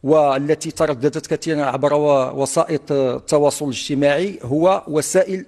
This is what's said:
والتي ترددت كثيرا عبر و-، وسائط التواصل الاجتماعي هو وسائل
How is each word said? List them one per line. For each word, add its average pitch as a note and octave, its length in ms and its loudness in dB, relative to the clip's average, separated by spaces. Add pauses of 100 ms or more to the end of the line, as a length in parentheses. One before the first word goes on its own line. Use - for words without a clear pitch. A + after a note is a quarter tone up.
والتي D3 680 2
ترددت D3 560 -2
كثيرا D3+ 380 -4
عبر C#3 300 0
و-، C#3 480 2
وسائط D#3 500 -2
التواصل C#3 720 0
الاجتماعي D3 800 -2
هو E3 440 0
وسائل F#3 600 0